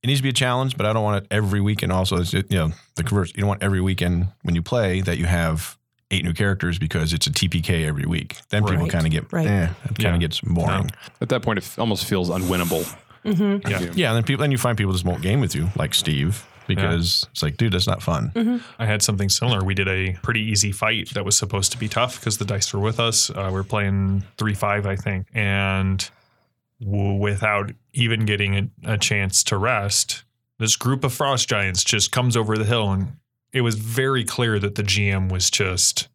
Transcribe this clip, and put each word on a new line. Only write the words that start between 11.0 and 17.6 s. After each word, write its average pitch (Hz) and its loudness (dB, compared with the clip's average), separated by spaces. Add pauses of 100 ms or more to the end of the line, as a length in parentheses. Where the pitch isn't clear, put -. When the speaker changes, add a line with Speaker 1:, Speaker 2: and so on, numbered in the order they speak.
Speaker 4:
At 120 -4
that 127 2
point, 110 0
it - -10
f-, - -14
almost 107 0
feels 90 0
unwinnable. 87 0 (420)
Speaker 3:
Mm-hmm. 202 2
Speaker 2:
Yeah. 95 0
Speaker 4:
Yeah. 87 -4
Speaker 1:
Yeah, 170 2
and 113 2
then 113 2
people, 135 0
then 147 2
you 131 2
find 117 2
people 101 2
just 90 0
won't 87 -2
game 101 2
with 113 0
you, 80 0
like - -2
Steve, 78 0 (240)
because 87 0
Speaker 2:
Yeah. - -8
Speaker 1:
it's - -6
like, 76 -2
dude, 113 0